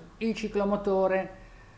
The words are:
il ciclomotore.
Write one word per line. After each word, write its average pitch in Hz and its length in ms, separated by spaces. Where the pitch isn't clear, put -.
il 220 160
ciclomotore. 202 1080